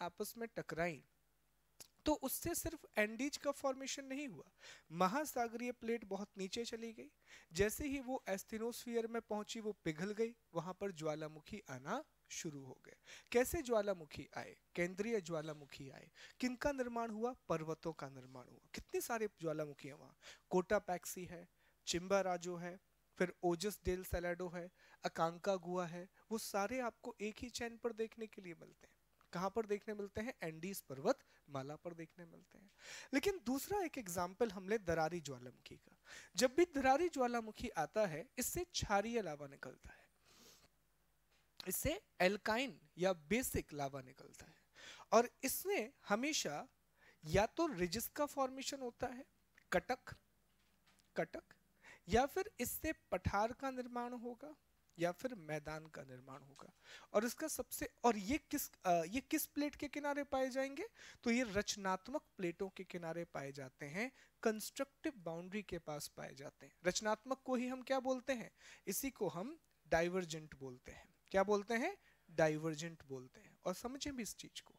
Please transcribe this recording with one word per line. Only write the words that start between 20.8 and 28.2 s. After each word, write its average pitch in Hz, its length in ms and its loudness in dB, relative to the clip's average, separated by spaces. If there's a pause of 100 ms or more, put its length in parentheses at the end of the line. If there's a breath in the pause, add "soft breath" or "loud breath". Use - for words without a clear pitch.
है, 175 240 -12 (380 soft breath)
चिम्बाराजो 180 720 2
है, 175 240 -6 (380)
फिर 180 240 4
ओजस 175 420 2
डेल 185 200 0
सैलाडो 175 440 -2
है, 175 220 -8 (340 loud breath)
अकांकागुआ 175 800 2
है, 175 220 -8 (220 soft breath)
वो 220 80 0
सारे 208 420 0
आपको 233 400 -6
एक 208 180 -2
ही 254 120 -8
चैन 233 260 -4
पर 233 160 -2
देखने 220 340 -4